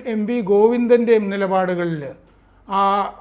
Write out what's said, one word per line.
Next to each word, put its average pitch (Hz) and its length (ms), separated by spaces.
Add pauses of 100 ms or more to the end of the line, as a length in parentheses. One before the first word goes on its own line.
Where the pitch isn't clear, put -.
എം 214 200
വി 240 140
ഗോവിന്ദൻ്റെയും 226 880
നിലപാടുകളിൽ. 180 800 (600)
ആ, 196 120 (400)